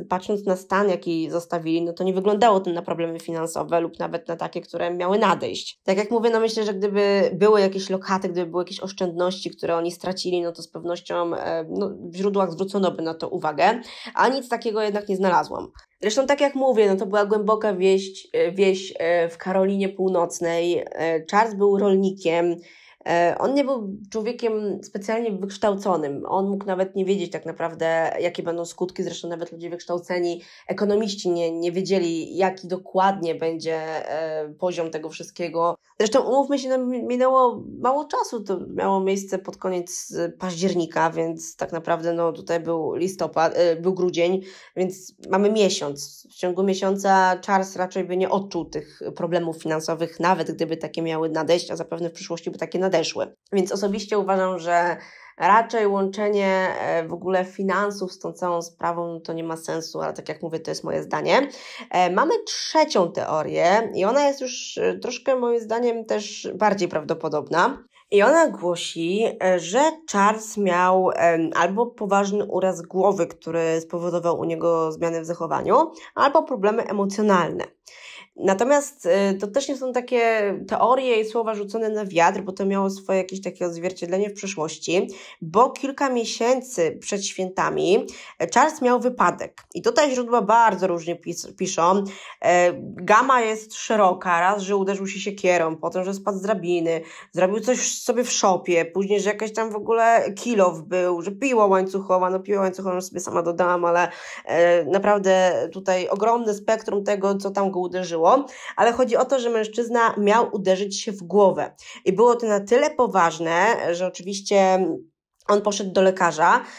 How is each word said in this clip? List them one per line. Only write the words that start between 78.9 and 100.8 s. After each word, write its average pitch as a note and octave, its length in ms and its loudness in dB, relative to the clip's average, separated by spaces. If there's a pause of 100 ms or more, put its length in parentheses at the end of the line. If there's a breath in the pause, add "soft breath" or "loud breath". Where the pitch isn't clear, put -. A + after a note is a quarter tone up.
e, G3 280 4
to G3+ 120 -6
też C#4 220 -2
nie C#4 80 -4
są B3+ 160 -6
takie A#3 640 2 (140)
teorie A#3+ 520 2
i A3 40 2
słowa A3 300 -2
rzucone G#3 340 -4
na G#3+ 160 -2
wiatr, F#3+ 360 2
bo G3 120 -8
to G3 140 -4
miało G3 240 0
swoje G3 280 -2
jakieś F#3+ 240 -6
takie F3+ 240 -6
odzwierciedlenie F3+ 640 -4
w G3+ 40 -12
przeszłości, F3 760 -4 (340 loud breath)
bo G3+ 280 4
kilka C#4 400 -4
miesięcy A#3 920 -2
przed G3 240 -6
świętami, F#3 800 0 (320 loud breath)
e, - 160 -2
Charles D4+ 280 4
miał B3 180 4
wypadek. A3+ 640 -2 (120)
I F3 80 -8
tutaj C4 320 2
źródła A#3+ 280 2
bardzo G3+ 440 4
różnie E3+ 300 -2
pis-, - 400 -12
piszą. F#3 480 2 (400 loud breath)
E, F3 280 6 (240)
gama A#3 440 4
jest A3 340 -4
szeroka, F#3 640 2
raz, G3 220 2
że G3 140 -2
uderzył G3 300 -2
się F#3+ 140 -8
siekierą, F3 560 0
potem, E3+ 280 -4
że G3 100 -4
spadł G3 240 -4
z F#3 40 -10
drabiny, E3+ 580 -2 (320 loud breath)
zrobił F#3+ 280 2
coś - 420 -2
sobie A#3+ 220 0
w - 80 -6
szopie, F3 520 2
później, G3 360 0
że F#3+ 100 0
jakaś G#3+ 220 -4
tam A3 180 -4
w G#3 60 -6
ogóle A3+ 600 4
kill A#3 240 0
off E3+ 220 4